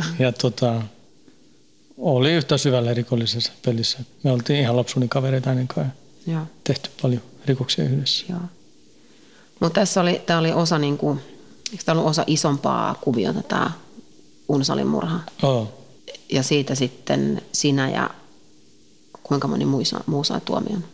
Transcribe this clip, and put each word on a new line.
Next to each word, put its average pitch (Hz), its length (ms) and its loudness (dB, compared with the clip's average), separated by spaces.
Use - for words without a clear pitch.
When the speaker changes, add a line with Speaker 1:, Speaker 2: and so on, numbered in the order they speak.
Speaker 1:
ja, 127 120 4
tota, 117 500 0
oli 143 360 4
yhtä 151 240 2
syvällä 123 360 2
rikollisessa 117 580 -2
pelissä. 117 320 0
Me 139 80 4
oltiin 127 280 0
ihan 120 180 2
lapsuuden 120 320 0
kavereita 131 400 0
hänen 127 180 0
kanssaan. 139 260 -4
Speaker 2:
Joo. 165 140 -2
Speaker 1:
Tehty - 260 -4
paljon 123 200 0
rikoksia 135 400 0
yhdessä. 135 440 -2
Speaker 2:
Joo. 175 100 -6
Mut 165 140 2
tässä 190 280 2
oli, 175 240 2
tää 170 140 2
oli 160 120 2
osa, 165 280 2
niinku, 143 380 0
eiks 196 140 -12
tää 165 100 4
ollut 156 140 2
osa 156 180 2
isompaa 135 760 0
kuviota, 120 420 0
tää 165 280 -2
Unsalin 139 380 0
murha? 151 320 -2
Speaker 1:
Joo. 123 300 2
Speaker 2:
Ja 135 140 2
siitä 139 320 2
sitten 139 680 -2
sinä 139 380 2
ja - 200 -2
kuinka 143 240 0
moni 143 180 0
muu 135 200 0
sa-, - 200 -4
muu 143 180 0
sai - 220 -2
tuomion? - 380 -2